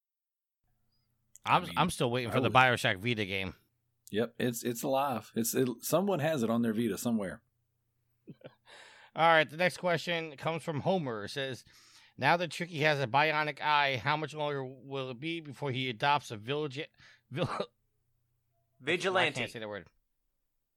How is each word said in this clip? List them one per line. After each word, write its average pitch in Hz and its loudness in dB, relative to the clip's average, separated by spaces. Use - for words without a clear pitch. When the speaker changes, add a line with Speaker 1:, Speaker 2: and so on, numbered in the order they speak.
Speaker 1:
I'm, 147 2
Speaker 2:
I - -8
mean, 170 -10
Speaker 1:
I'm 165 2
still 135 0
waiting 120 -2
Speaker 2:
I 104 -2
Speaker 1:
for 127 2
the 120 4
Speaker 2:
would. 104 2
Speaker 1:
BioShock 123 6
Vita 107 0
game. 95 -4
Speaker 2:
Yep, 117 -2
it's, 120 -2
it's 117 -4
alive. 135 -2
It's, 113 -2
it, 127 2
someone 180 0
has 151 0
it 113 2
on 117 2
their 117 2
Vita 104 0
somewhere. 101 -2
<laughs> - -20
Speaker 1:
All 156 4
right, 156 6
the 143 -12
next 180 0
question 165 -2
comes 160 -4
from 151 -4
Homer. 127 0
It 104 -10
says, 135 -6
"Now 147 4
that 175 -4
Tricky 170 -8
has 147 4
a 127 0
bionic 151 2
eye, 143 2
how 147 0
much 151 -4
longer 147 -4
will 131 -8
it 120 -10
be 165 -6
before 143 -6
he 131 0
adopts 143 2
a 113 -8
village, 135 -4
vil-, 131 -2
Speaker 3:
Vigilante. 170 0
Speaker 1:
I 127 -4
can't 110 -6
say 117 -12
that 107 -8
word. 101 -10